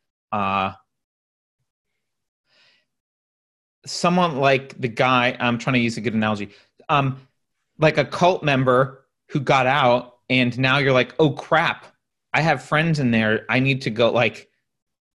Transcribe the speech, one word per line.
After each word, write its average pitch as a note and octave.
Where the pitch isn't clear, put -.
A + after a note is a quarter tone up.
uh, G2
somewhat F3
like C3+
the B2+
guy, B2
I'm A#2+
trying C3
to B2
use A#2
a A#2
good G#2+
analogy, G#2+
um, C3+
like D#3
a C#3+
cult F3+
member C3
who D3+
got C3
out B2+
and B2
now C3
you're C#3
like, B2+
"Oh, D#3
crap. D#3
I C3
have D3+
friends D#3
in B2
there. A2
I B2
need C3
to B2
go, A2+
like" A2+